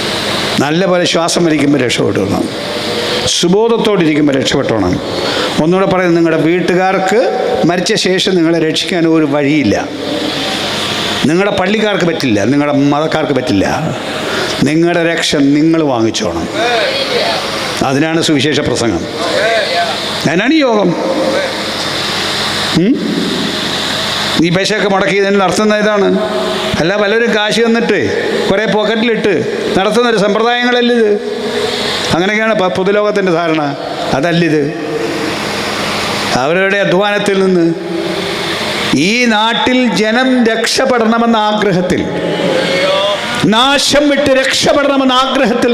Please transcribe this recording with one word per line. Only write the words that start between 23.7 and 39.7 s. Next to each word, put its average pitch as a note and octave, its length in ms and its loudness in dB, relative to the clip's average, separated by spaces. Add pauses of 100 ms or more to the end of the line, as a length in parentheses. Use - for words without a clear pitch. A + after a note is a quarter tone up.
ഈ F3 100 0
പൈസയൊക്കെ G3 380 0
മുടക്കി G3 260 0
ഇതിന് G3+ 240 2
നടത്തുന്ന G#3+ 400 2
ഇതാണ്. G3+ 260 2 (720)
അല്ല, E3+ 120 2 (100)
പലരും A3 340 2
കാശ് G#3+ 300 0
തന്നിട്ട് A3+ 320 2 (500)
കുറേ G#3 240 2
പോക്കറ്റിലിട്ട് G#3+ 600 0 (420)
നടത്തുന്നൊരു G#3+ 480 2
സമ്പ്രദായങ്ങളല്ല A#3+ 760 2
ഇത്. G#3 100 4 (1040)
അങ്ങനെയൊക്കെയാണ് G#3+ 480 0
പ-, F3+ 160 0
പൊതുലോകത്തിൻ്റെ G3 600 2
ധാരണ. D#3+ 240 0 (560)
അതല്ലിത്. E3 440 2 (1800)
അവരവരുടെ F#3+ 440 0
അധ്വാനത്തിൽ G3+ 580 0
നിന്ന് F3+ 220 2 (1400)
ഈ - 20 0 (240)
നാട്ടിൽ A3+ 420 0 (220)